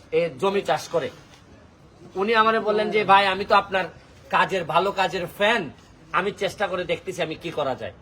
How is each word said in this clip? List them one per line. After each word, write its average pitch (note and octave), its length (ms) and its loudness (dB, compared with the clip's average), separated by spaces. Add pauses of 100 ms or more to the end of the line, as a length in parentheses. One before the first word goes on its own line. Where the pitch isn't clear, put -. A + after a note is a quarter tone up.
(120)
এ, E3 160 2 (100)
জমি F#3+ 240 0
চাষ D#3 260 -2
করে।" D3+ 220 -2 (1040)
উনি G3+ 200 0
আমারে A3 260 4
বললেন G#3 300 0
যে, G#3 140 0
"ভাই, G3 220 6
আমি F#3+ 180 -2
তো G#3+ 100 2
আপনার F#3+ 300 2 (460)
কাজের, F3+ 340 2
ভালো F3 280 2
কাজের F#3+ 340 -2
ফ্যান, G3+ 440 0 (420)
আমি F#3 200 0
চেষ্টা G3 340 -4
করে F3+ 180 -4
দেখতেছি E3 380 -6
আমি D#3 120 -4
কি E3 160 -10
করা C3+ 240 -4
যায়।" G#2 280 -10